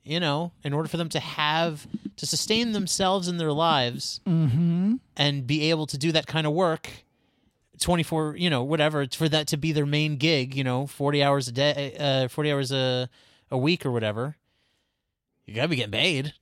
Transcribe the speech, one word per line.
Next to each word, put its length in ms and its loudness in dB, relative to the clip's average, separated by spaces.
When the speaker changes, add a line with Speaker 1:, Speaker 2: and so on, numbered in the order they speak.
Speaker 1:
you 160 -4
know, 320 0
in 100 -4
order 160 -2
for 80 -4
them 120 -2
to 100 -4
have, 640 -2
to 80 -8
sustain 460 0
themselves 560 0
in 100 -4
their 160 0
lives 720 0
Speaker 2:
Mm-hmm. 680 4
Speaker 1:
and 320 0
be 220 0
able 180 0
to 100 -8
do 160 0
that 120 0
kind 220 -2
of 60 0
work, 360 0
twenty-four, 580 0
you 120 0
know, 140 2
whatever, 440 2
for 220 0
that 180 0
to 100 0
be 140 0
their 140 2
main 320 0
gig, 380 2
you 80 -2
know, 240 -2
forty 360 0
hours 240 2
a 40 -6
day, 480 0
uh, 280 2
forty 240 -2
hours 200 0
a, 360 0
a 60 -2
week 280 2
or 60 2
whatever, 440 -2
you 80 -16
gotta 140 0
be 80 0
getting 160 -2
paid. 500 0